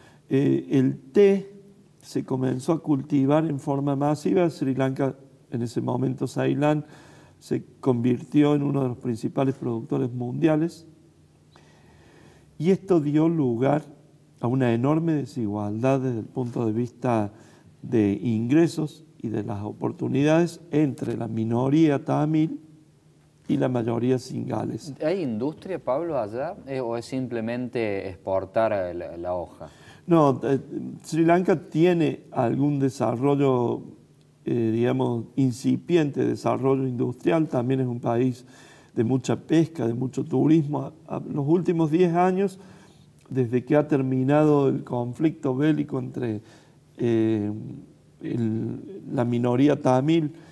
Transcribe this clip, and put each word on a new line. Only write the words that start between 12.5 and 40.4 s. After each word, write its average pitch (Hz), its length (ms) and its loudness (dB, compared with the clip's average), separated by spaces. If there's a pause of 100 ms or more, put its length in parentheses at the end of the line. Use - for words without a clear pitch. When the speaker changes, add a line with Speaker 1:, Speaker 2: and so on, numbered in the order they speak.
Speaker 1:
Y 160 120 2
esto 180 300 4
dio 147 280 2
lugar 139 540 2 (580)
a 123 60 -2
una 127 260 2
enorme 156 400 2
desigualdad 113 880 -2
desde 123 200 -4
el - 40 -8
punto 120 400 -6
de 110 80 0
vista 117 640 -2 (480)
de 104 320 2
ingresos 135 880 0 (160)
y 117 80 -8
de 107 140 -4
las 104 200 -8
oportunidades 131 1080 0
entre 135 480 -2
la 117 100 -6
minoría 135 760 2
tamil 156 560 0 (880)
y 139 120 0
la 135 100 0
mayoría 120 500 0
singales. 120 760 -6 (100)
Speaker 2:
¿Hay 185 180 0
industria, 143 560 -6
Pablo, 147 400 -2
allá, 123 380 -6 (100)
eh, 135 140 -6
o 117 160 -4
es 117 80 -6
simplemente 117 1040 -4
exportar, 98 640 -2
eh, 92 220 -2
la, 85 240 -10
la 87 160 -4
hoja? 82 340 -10 (380)
Speaker 1:
No, 147 360 4
eh, 127 160 0 (440)
Sri 160 240 0
Lanka 180 420 2
tiene 160 640 2
algún 135 480 0
desarrollo, 127 1040 0 (640)
eh, 117 260 0
digamos, 120 540 0 (100)
incipiente 131 880 0
desarrollo 123 600 0
industrial. 127 640 0
También 131 320 0
es 127 60 0
un 120 140 -6
país 123 460 0 (500)
de 120 80 2
mucha 127 320 0
pesca, 151 500 0
de 117 80 -2
mucho 131 300 -4
turismo. 143 580 2